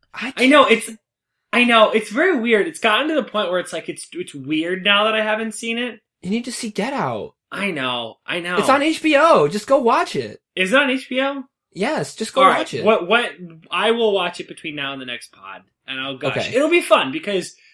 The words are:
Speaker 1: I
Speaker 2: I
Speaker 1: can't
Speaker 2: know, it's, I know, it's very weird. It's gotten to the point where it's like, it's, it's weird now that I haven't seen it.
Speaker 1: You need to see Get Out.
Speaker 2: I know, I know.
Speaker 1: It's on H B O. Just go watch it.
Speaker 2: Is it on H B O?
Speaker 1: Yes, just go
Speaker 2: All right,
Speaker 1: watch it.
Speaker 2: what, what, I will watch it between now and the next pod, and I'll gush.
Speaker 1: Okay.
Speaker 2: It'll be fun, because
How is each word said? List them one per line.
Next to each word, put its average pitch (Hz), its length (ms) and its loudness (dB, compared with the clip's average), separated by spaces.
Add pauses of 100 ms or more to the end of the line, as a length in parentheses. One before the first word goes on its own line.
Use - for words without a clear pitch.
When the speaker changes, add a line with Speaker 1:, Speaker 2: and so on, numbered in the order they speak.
(140)
Speaker 1:
I 220 140 -8
Speaker 2:
I 269 40 -8
Speaker 1:
can't 247 200 4
Speaker 2:
know, 285 140 8
it's, 220 240 2 (640)
I 240 140 2
know, 226 260 6
it's 214 200 -2
very 311 280 2
weird. 220 280 2
It's 156 120 -10
gotten 233 300 0
to 320 60 -2
the 262 80 0
point 202 260 -4
where 180 100 -2
it's 175 140 -8
like, 165 160 -8
it's, - 240 -12
it's 175 220 -12
weird 156 500 -4
now 202 200 4
that 220 100 0
I 214 80 0
haven't 220 320 -4
seen 226 240 -6
it. 233 200 -8 (220)
Speaker 1:
You 180 80 -8
need 233 160 -2
to 254 80 -10
see 226 160 -8
Get 233 240 -4
Out. 123 400 -6 (180)
Speaker 2:
I 190 200 -4
know, 123 540 -6
I 170 140 -6
know. 180 180 -4
Speaker 1:
It's - 120 2
on 277 140 4
H 311 180 -2
B 302 160 4
O. 277 300 6
Just 202 200 -6
go 269 120 4
watch 254 360 0
it. 113 260 -8 (140)
Speaker 2:
Is 190 180 -2
it 269 60 6
on 277 120 2
H 262 180 -6
B 254 120 -4
O? 277 220 -4 (300)
Speaker 1:
Yes, 214 420 -4
just - 180 -8
go 269 100 4
Speaker 2:
All - 40 8
right, 160 120 4
Speaker 1:
watch 320 160 -6
it. 123 100 -4
Speaker 2:
what, 175 220 2
what, 233 240 0 (400)
I 196 200 0
will 226 220 0
watch 180 260 -2
it 165 80 -12
between 160 300 -12
now 139 160 -6
and 135 80 -12
the 127 40 -14
next 120 280 -12
pod, 95 280 -18 (240)
and 131 140 -10
I'll 135 180 -8
gush. 143 200 -4
Speaker 1:
Okay. - 180 -4
Speaker 2:
It'll 302 160 2
be 349 100 4
fun, 175 300 2
because 180 440 -6 (180)